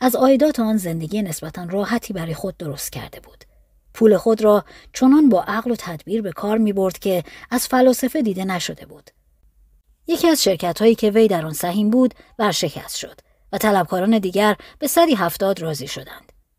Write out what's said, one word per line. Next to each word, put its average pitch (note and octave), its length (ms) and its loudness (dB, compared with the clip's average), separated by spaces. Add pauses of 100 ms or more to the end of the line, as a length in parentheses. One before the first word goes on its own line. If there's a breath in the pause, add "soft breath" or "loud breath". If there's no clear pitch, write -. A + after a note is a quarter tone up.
از B3+ 140 2
عایدات C4+ 440 4
آن A3 180 0
زندگی E3 440 -4
نسبتاً E3+ 420 -8
راحتی G3+ 500 -4
برای E3 200 -6
خود F#3 240 -8
درست D3 340 -10
کرده - 280 -14
بود. - 240 -20 (560)
پول G#3+ 180 6
خود A3 240 0
را G#3 240 4 (280 loud breath)
چنان C#4 360 6
با F#3 140 2
عقل A3+ 280 -4
و A3+ 40 0
تدبیر F#3 460 -6
به G3 100 -8
کار G#3 260 -4
می‌برد G3 420 0
که F3+ 240 -2 (280 loud breath)
از B3 160 -2
فلاسفه C4 540 2
دیده F#3+ 240 -2
نشده E3+ 400 -6
بود. - 240 -20 (1000)
یکی E4 200 2
از D#4 160 2
شرکت‌هایی F#3+ 520 0
که G#3+ 160 0
وی A3 160 4
در E3+ 180 0
آن D#3 80 -8
سهیم F#3+ 360 -2
بود، B3 240 2 (260 soft breath)
ورشکست F3 560 -2
شد - 260 -14 (320)
و G3+ 40 -6
طلبکاران G3+ 640 0
دیگر G3+ 360 0 (240 loud breath)
به D4+ 80 -6
صدی E4 280 4
هفتاد F#3+ 440 -2
راضی D3+ 280 -8
شدند. - 440 -16 (280)